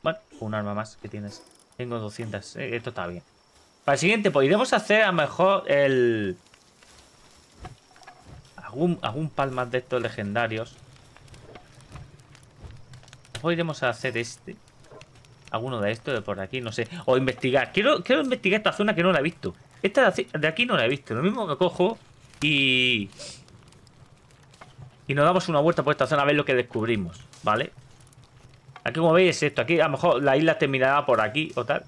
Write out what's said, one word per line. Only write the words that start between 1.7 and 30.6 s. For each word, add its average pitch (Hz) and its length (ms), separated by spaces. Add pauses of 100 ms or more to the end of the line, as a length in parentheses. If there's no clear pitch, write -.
Tengo 120 220
doscientas. 107 580
Eh, 117 200
esto 117 140
está 90 160
bien. 87 160 (600)
Para 139 100
el 131 40
siguiente, 202 320
pues 139 160
iremos 208 260
a 247 40
hacer 208 260
a 208 60
lo 185 60
mejor 175 560
el... 123 680 (2250)
Algún, 170 460
algún 139 280
palmas 127 400
de 127 80
estos 127 240
legendarios. 110 760 (2750)
Pues 170 140
iremos 165 280
a 131 60
hacer 117 280
este. - 400 (920)
Alguno 120 300
de 104 120
estos 120 220
de 110 80
por 98 180
aquí, 110 200
no 117 120
sé. 113 160 (160)
O 127 120
investigar. 131 560
Quiero, 208 300
quiero 277 200
investigar 247 360
esta 208 140
zona 208 220
que 165 80
no 185 100
la 156 80
he - 20
visto. 147 320 (280)
Esta 202 180
de 240 80
aquí, - 240
de 151 160
aquí 185 180
no 233 100
la 120 100
he - 20
visto. 135 260
Lo 117 80
mismo 214 240
que 147 100
cojo 180 420 (420)
y... 127 720 (2000)
Y 139 80
nos 143 120
damos 180 220
una 156 120
vuelta 165 220
por 139 100
esta 139 140
zona 143 160
a - 20
ver 147 100
lo 147 120
que 135 80
descubrimos, 113 680 (220)
¿vale? 110 300 (1120)
Aquí, 123 160
como 165 140
veis, 175 240
es - 60
esto. 143 180
Aquí 165 180
a 160 60
lo 160 60
mejor 143 320
la 139 140
isla 160 220
terminará 135 460